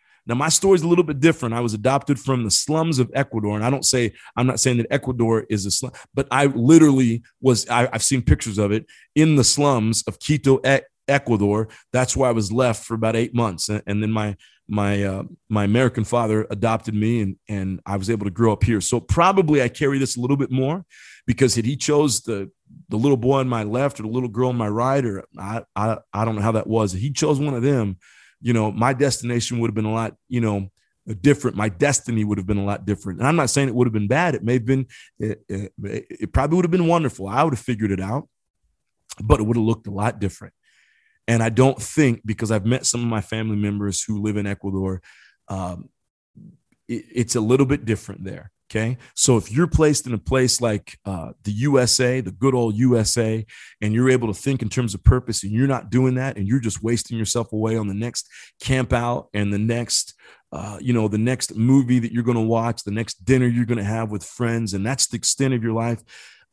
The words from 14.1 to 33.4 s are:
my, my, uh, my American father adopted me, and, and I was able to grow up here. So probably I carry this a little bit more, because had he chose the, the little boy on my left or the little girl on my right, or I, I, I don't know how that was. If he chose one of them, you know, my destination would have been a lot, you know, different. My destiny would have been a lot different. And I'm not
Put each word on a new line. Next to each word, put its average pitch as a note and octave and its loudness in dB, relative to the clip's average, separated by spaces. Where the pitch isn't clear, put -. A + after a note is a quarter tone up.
my, G#2+ -2
my, G2+ -2
uh, G2 -6
my G#2 0
American A2+ 2
father A2 0
adopted A2 -2
me, A2 0
and, G2 -4
and F#2+ -6
I G2 -4
was G2 -6
able G#2+ -2
to G2+ -2
grow A2 2
up G2+ 0
here. A2 2
So A#2 -2
probably E3+ 2
I B2 0
carry C#3 -2
this C3+ -2
a A#2+ -6
little C#3 0
bit C3+ -2
more, C3+ -2
because B2 2
had A2+ 0
he C#3+ -2
chose D3 2
the, G2 -6
the - -4
little C3 4
boy C3+ 2
on B2+ -2
my A2+ -2
left B2 -2
or G#2+ -8
the G#2+ -6
little B2 -4
girl B2 0
on B2 -2
my A2 -2
right, B2+ 0
or G2 -4
I, G#2 -10
I, G#2+ -2
I G#2 0
don't A2+ -2
know G#2 -2
how A2 2
that A2 0
was. G#2+ 0
If F#2+ -4
he C#3+ -2
chose D3+ 0
one D3 -2
of A#2+ -2
them, A#2 0
you B2 -2
know, G#2+ 2
my A#2 2
destination A#2+ -2
would A#2 0
have G#2+ -4
been A2 -2
a G#2+ -2
lot, A2+ -4
you B2 -2
know, G2+ -2
different. C3+ 4
My G#2 0
destiny A2+ 0
would G#2 0
have F#2+ -6
been G2+ 0
a G2 -2
lot G2+ -4
different. F#2+ -6
And A#2+ 0
I'm C3 2
not B2+ 0